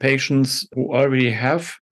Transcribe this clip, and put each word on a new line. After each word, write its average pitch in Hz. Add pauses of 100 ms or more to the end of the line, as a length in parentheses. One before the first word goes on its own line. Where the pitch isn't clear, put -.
patients 135
who 127
already 131
have 131 (180)